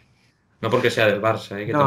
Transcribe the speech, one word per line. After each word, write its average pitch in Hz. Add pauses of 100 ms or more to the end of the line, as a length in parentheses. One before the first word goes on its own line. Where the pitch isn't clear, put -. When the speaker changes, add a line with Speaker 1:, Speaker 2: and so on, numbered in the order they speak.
(600)
Speaker 1:
no -
porque 120
sea 113
del 101
Barça, 107
eh, 107
que 113
Speaker 2:
No, 147